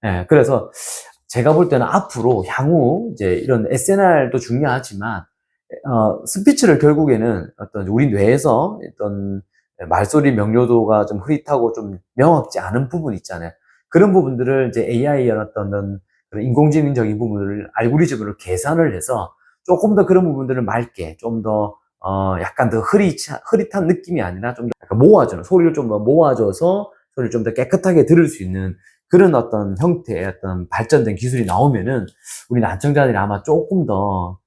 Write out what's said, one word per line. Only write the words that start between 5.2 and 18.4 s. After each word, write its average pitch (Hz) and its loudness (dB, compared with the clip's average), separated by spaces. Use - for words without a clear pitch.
어, 110 0
스피치를 196 2
결국에는 123 2
어떤 98 -10
우리 120 2
뇌에서 131 2
어떤 98 -6
말소리 117 2
명료도가 110 2
좀 107 -8
흐릿하고 131 -2
좀 101 -12
명확지 143 2
않은 117 -4
부분 156 -6
있잖아요. 85 -12
그런 190 4
부분들을 131 0
이제 113 -2
에이아이의 127 0
어떤 101 -4
그런 107 -8
인공지능적인 135 2
부분을 104 -6
알고리즘으로 117 0
계산을 123 -2